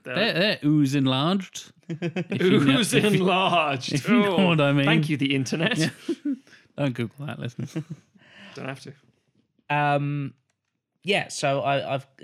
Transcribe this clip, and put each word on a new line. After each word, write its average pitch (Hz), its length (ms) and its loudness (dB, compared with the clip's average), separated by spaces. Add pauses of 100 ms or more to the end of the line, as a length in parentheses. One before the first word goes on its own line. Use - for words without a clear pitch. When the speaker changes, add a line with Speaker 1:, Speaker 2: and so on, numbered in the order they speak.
Speaker 1:
They're 127 120 -8
Speaker 2:
They're, 202 180 0
they're 180 300 0
ooze 147 300 4
enlarged. 147 840 -2
Speaker 1:
<laughs> - 100 -20
Speaker 2:
If 170 520 -6
you 165 220 4
know, 269 160 4
Speaker 1:
Ooze 214 140 0
Speaker 2:
if 220 100 4
you, 208 60 2 (120)
Speaker 1:
enlarged. 175 720 0
Speaker 2:
if 147 140 -2
you 208 120 4
know 202 180 2
Speaker 1:
Oh, 190 120 4
Speaker 2:
what 160 120 2
I 143 100 4
mean. 139 140 2
Speaker 1:
thank 151 240 2
you, 147 80 0
the 139 160 0
internet. 151 440 -2
Speaker 2:
Yeah. 160 120 0 (440)
<laughs> - 440 -16
Don't 143 160 -2
Google 117 320 -8
that, 113 140 -10
listeners. - 340 -10
Speaker 1:
<laughs> - 840 -14
Don't 135 120 -12
have 135 140 -12
to. 135 120 -18 (760)
Speaker 3:
Um, 143 640 -2 (720)
yeah, 185 240 0
so 139 340 -2
I, 135 340 -2
I've, 135 120 -10 (160)